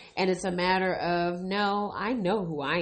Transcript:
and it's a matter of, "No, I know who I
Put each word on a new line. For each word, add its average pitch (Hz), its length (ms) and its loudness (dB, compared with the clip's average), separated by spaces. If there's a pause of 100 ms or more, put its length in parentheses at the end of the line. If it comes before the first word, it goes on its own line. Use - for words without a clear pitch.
(160)
and 185 140 2
it's 180 160 0
a 185 60 0
matter 185 420 2
of, 175 480 0
"No, 202 520 0
I 220 200 -2
know 202 320 2
who 156 160 -4
I 143 200 0